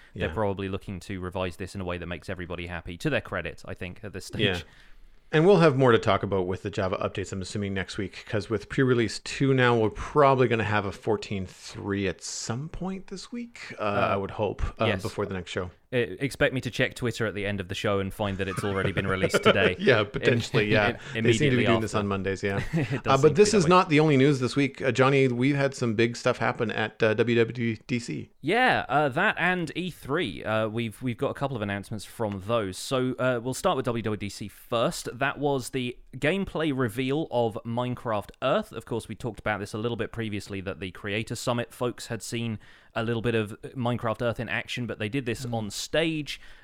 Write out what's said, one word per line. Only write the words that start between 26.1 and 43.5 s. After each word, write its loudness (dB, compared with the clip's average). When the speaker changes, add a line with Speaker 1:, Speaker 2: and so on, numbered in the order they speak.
Speaker 2:
stuff 0
happen 0
at, -2
uh, 6
W 2
W 0
D 0
C. -8
Speaker 1:
Yeah, 2
uh, 4
that 0
and 0
E -4
three. -4
Uh, 0
we've, -6
we've -4
got 0
a -6
couple -4
of -6
announcements -4
from -4
those. 0
So, -2
uh, 0
we'll -4
start 2
with -2
W 0
W -2
D -6
C -10
first. -2
That -2
was 0
the -4
gameplay 0
reveal 0
of 0
Minecraft -4
Earth. 0
Of -10
course, -6
we -10
talked -8
about -2
this -8
a -4
little -2
bit -4
previously, -6
that -8
the -8
Creator -4
Summit -2
folks -4
had -8
seen -6
a -2
little -2
bit 0
of -2